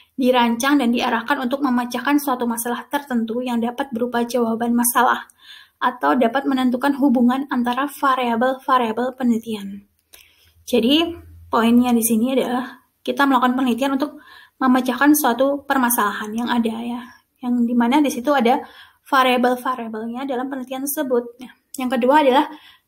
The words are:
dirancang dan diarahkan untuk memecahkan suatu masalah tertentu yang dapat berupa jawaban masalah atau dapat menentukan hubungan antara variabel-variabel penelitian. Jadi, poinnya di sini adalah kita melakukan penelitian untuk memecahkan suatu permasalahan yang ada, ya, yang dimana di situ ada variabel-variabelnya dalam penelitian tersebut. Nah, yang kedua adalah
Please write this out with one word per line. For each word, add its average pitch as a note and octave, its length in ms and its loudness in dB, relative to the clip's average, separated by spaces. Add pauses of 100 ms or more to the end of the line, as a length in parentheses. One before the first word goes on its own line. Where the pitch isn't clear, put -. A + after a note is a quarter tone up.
(200)
dirancang B3 580 2
dan A#3+ 140 2
diarahkan A#3+ 480 -2
untuk C4+ 240 -2
memecahkan B3 560 0
suatu B3 240 -2
masalah A#3+ 480 -4
tertentu A#3+ 480 -4
yang B3 160 -4
dapat A#3+ 320 -4
berupa A#3+ 320 -4
jawaban A#3+ 560 -2
masalah A#3+ 500 0 (540)
atau B3+ 320 0
dapat B3+ 320 2
menentukan C4 560 0
hubungan B3+ 480 2
antara B3+ 400 -2
variabel-variabel B3+ 1300 0
penelitian. G#3+ 720 -4 (800)
Jadi, C#4 400 2 (400)
poinnya A#3+ 480 4
di A3+ 80 0
sini A#3 320 0
adalah B3 480 -4 (160)
kita B3+ 240 -2
melakukan B3+ 320 2
penelitian C4+ 400 -2
untuk C#4+ 240 -4 (400)
memecahkan C4 560 4
suatu C4+ 480 0
permasalahan A#3+ 720 0
yang A#3+ 160 -4
ada, A3+ 320 0
ya, A#3+ 160 -8 (400)
yang B3 240 0
dimana A#3+ 400 2
di C4 80 0
situ A#3+ 240 -4
ada C4 240 2 (500)
variabel-variabelnya B3 1120 0
dalam C4 240 -4
penelitian C4 400 -8
tersebut. B3+ 560 -2
Nah, B3 80 -18 (240)
yang B3+ 160 -4
kedua C4 320 4
adalah C#4 240 4 (420)